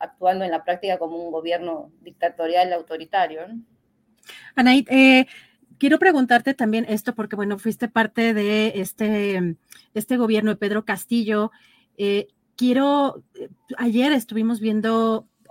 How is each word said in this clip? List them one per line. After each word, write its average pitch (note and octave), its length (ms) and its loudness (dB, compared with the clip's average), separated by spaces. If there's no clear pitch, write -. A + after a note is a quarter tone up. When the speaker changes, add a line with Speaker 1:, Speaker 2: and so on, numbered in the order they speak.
Speaker 1:
actuando F#3 440 -2
en F3 60 -4
la E3 140 -2
práctica F3+ 340 -2
como E3 240 -6
un E3+ 80 -10
gobierno E3 720 -6
dictatorial F3 720 -2
autoritario, D#3+ 720 -4
¿no? A#3 160 -14
Speaker 2:
Anaí, B3+ 340 4
eh, C4 360 6
quiero C#4+ 200 4
preguntarte C4+ 560 4
también A3+ 340 -2
esto, A3 260 -4
porque, G#3 220 -8
bueno, G3+ 220 -4
fuiste A3 300 -4
parte A3+ 460 0
de G#3+ 420 0
este, G3+ 640 -2
de E3+ 160 -2
este G#3+ 220 -2
gobierno G#3+ 340 2
de G#3 60 -2
Pedro G#3 280 -2
Castillo. G#3+ 680 -2
Eh, G3+ 320 -2
quiero, C#4 680 2
eh, - 140 -14
ayer B3 340 2
estuvimos A3+ 480 -2
viendo A3 640 0